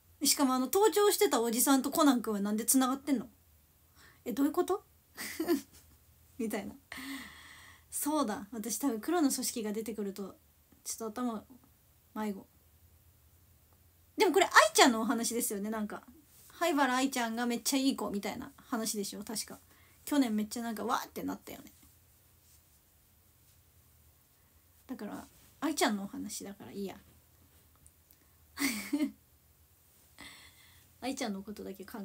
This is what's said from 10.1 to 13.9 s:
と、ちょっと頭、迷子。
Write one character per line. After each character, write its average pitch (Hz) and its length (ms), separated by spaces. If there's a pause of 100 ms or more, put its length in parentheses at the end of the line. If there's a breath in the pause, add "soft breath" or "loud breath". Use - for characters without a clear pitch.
と、 196 200 (480)
ち - 200
ょ 226 60
っ 214 40
と 254 100
頭、 226 220 (720)
迷 214 180
子。 - 160 (1700)